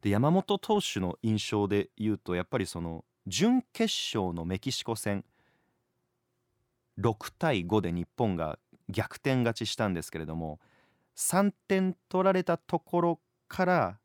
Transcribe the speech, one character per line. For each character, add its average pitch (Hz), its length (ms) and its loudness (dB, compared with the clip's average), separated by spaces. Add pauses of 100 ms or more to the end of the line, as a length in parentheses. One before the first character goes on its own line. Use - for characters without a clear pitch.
で、 104 80 0
山 113 220 4
本 190 280 2
投 208 220 2
手 - 180 -4
の 90 220 -2
印 107 280 0
象 104 180 2
で 101 300 0
言 107 160 0
う 98 40 -2
と、 90 180 -6
や 90 80 -2
っ - 20 -6
ぱ - 120 -4
り 95 80 0
そ 87 160 -8
の 82 240 -8 (220)
準 208 340 2 (120)
決 - 100 0
勝 98 500 -2
の 82 120 -6
メ 92 140 -2
キ 135 120 -4
シ - 120 -6
コ 113 120 -4
戦、 101 280 -4 (1700)
六 107 340 -2
対 131 320 0
五 104 180 4
で 87 100 -2
日 87 160 -2 (100)
本 107 180 0
が 80 240 -4 (300)
逆 - 260 -4
転 135 220 0
勝 117 160 2
ち 110 120 -6
し - 100 -4
た 110 120 0
ん 95 60 0
で 82 80 -4
す - 100 -10
け 80 80 -8
れ 80 60 -6
ど 78 100 -8
も、 80 240 -8 (560)
三 196 380 0 (140)
点 190 280 2 (140)
取 185 160 2
ら 190 80 6
れ 185 100 2
た 170 140 0
と - 220 -4
こ - 220 -2
ろ 170 180 2 (280)
か - 180 0
ら 135 400 2